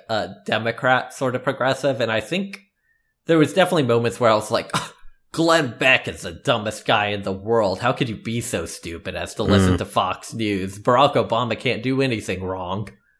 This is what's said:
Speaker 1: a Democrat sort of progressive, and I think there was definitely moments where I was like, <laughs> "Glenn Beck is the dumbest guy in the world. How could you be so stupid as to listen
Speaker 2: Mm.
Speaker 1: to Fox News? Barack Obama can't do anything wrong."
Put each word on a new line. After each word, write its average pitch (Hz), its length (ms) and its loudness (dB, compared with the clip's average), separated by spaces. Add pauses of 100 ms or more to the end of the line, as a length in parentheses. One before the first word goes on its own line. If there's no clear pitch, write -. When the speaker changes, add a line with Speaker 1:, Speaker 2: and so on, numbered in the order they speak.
Speaker 1:
a 101 200 -2 (160)
Democrat 117 680 0
sort 127 220 -2
of 123 80 -6
progressive, 131 560 0
and 113 120 0
I 110 100 0
think 196 400 -6 (640)
there 165 140 4
was 151 140 4
definitely 180 300 4
moments 117 360 0
where 120 100 4
I 110 60 6
was 107 160 -2
like, 104 200 -2 (300)
<laughs> - 300 -20
"Glenn 160 480 2
Beck 131 280 4
is - 140 -8
the 92 100 -10
dumbest 107 540 -2
guy 107 220 2
in 101 160 -4
the 98 80 -4
world. 98 480 2
How 123 120 0
could 131 180 -2
you 104 80 -6
be 113 240 -4
so 95 260 -4
stupid 85 480 -10
as 87 200 -8
to 113 80 -4
listen 98 320 4
Speaker 2:
Mm. - 40 0
Speaker 1:
to 101 60 -4
Fox 95 480 -2
News? 101 440 -4
Barack 131 380 4
Obama 117 440 0
can't 110 240 -2
do 131 180 0
anything 104 420 -2
wrong." 92 460 -6 (300)